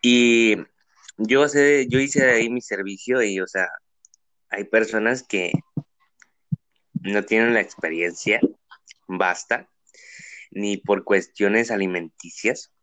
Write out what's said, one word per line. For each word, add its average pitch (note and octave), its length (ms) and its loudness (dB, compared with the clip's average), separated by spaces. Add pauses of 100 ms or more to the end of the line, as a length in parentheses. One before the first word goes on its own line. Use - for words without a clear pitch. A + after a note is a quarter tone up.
Y A#2+ 540 4 (600)
yo C3+ 320 2
sé, C#3+ 400 4
yo B2 100 2
hice C#3 260 0
de B2+ 60 6
ahí A#2 180 2
mi B2 120 -4
servicio G2+ 600 -4
y, G2 200 -2
o F#2 60 -6
sea, F#2 200 -2 (800)
hay G2 140 -6
personas A2 600 0
que F2+ 280 -4 (1500)
no G2+ 240 -2
tienen A2+ 280 2
la A2+ 60 2
experiencia, F2 800 -4 (680)
basta, F#2 600 -4 (840)
ni G2+ 260 -4
por G2+ 260 -2
cuestiones G#2 680 0
alimenticias F#2 1000 -6 (120)